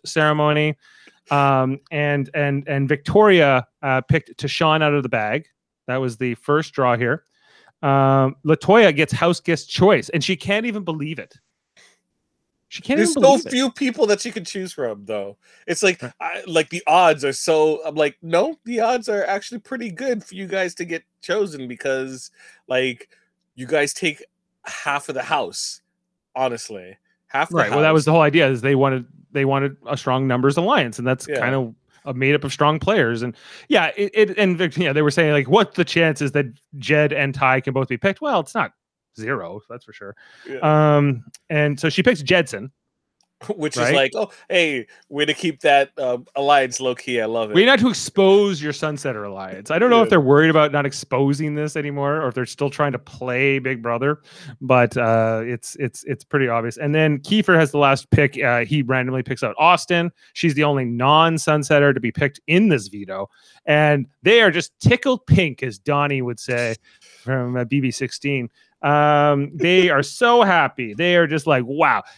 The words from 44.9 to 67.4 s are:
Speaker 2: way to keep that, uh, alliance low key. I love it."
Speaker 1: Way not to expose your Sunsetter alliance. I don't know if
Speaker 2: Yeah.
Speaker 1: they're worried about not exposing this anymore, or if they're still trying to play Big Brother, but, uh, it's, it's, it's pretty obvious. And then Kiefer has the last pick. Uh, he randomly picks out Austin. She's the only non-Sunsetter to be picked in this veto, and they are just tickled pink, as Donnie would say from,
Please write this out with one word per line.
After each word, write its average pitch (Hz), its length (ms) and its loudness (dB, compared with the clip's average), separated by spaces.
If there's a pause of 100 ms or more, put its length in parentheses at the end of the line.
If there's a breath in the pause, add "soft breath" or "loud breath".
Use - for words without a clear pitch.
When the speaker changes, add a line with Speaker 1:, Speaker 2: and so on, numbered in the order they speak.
Speaker 2:
way 143 160 -4
to 151 100 0
keep 156 280 -6
that, 143 360 4
uh, 123 200 -4 (180)
alliance 139 460 2
low 127 120 -2
key. 123 280 -4
I 110 40 -2
love 113 260 -4
it." 107 40 -2
Speaker 1:
Way 202 100 6
not 262 140 4
to 247 80 2
expose 196 720 2
your 151 120 -6
Sunsetter 139 520 -8
alliance. 95 460 -10
I 165 80 2
don't 240 100 4
know 233 120 6
if 202 60 4
Speaker 2:
Yeah. - 20 -2
Speaker 1:
they're 175 100 8
worried 143 300 6
about 151 240 4
not 147 120 0
exposing 139 720 -2
this 151 220 -6
anymore, 143 440 -4
or 135 60 -4
if 117 80 -6
they're 127 100 -4
still - 240 -4
trying 143 220 -2
to 120 80 -6
play 131 600 -2
Big 127 220 -6
Brother, 120 380 -2 (400 loud breath)
but, 127 380 2
uh, 113 480 2
it's, 120 320 -10
it's, - 260 -8
it's - 220 -8
pretty 135 240 -2
obvious. 117 260 -4
And 147 180 -4
then 156 260 2
Kiefer 190 360 2
has 156 160 4
the 147 60 -4
last 139 320 2
pick. 143 340 2
Uh, 120 220 0
he 147 160 -2
randomly 127 420 -2
picks 127 180 -8
out 113 160 -4
Austin. 170 540 2 (220 soft breath)
She's 160 200 0
the 147 120 0
only 139 180 0
non-Sunsetter 147 1120 2
to 127 80 -2
be 117 100 -4
picked - 360 -4
in 185 200 4
this 113 220 0
veto, 98 400 -12 (360 soft breath)
and 147 400 2 (160)
they 226 200 6
are 196 100 6
just - 300 -4
tickled 254 460 2
pink, 156 360 2
as 110 160 -8
Donnie 143 420 -2
would 120 200 -8
say 120 340 -4 (240 soft breath)
from, 127 560 -6